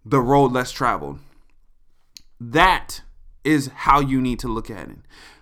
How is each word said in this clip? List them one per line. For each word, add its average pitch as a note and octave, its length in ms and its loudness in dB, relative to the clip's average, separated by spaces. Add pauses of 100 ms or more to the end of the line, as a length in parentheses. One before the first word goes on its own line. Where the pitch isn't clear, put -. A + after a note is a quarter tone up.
"The B2 160 2
Road C3+ 300 4
Less B2 220 -2
Traveled"? D2+ 480 -4 (1200)
That D3+ 640 0 (420)
is C#3+ 280 2
how C#3+ 280 2
you C3+ 200 0
need B2 200 -2
to B2+ 80 -6
look A2+ 200 -6
at F#2+ 200 -12
it. - 100 -18 (440)